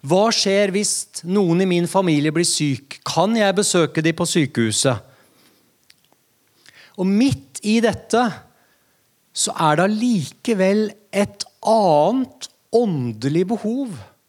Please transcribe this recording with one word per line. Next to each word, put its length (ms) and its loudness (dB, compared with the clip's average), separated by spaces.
Hva 320 2
skjer 400 0
hvis 560 -4
noen 320 2
i 80 2
min 160 2
familie 480 0
blir 160 0
syk? 560 -4
Kan 320 0
jeg 220 2
besøke 420 0
de 160 0
på 80 -2
sykehuset? 800 0
Og 100 -4
midt 540 0
i 240 0
dette, 380 0
så 160 -4
er 80 2
det 80 2
allikevel 960 0
et 320 -4
annet 880 2
åndelig 800 0
behov 400 -6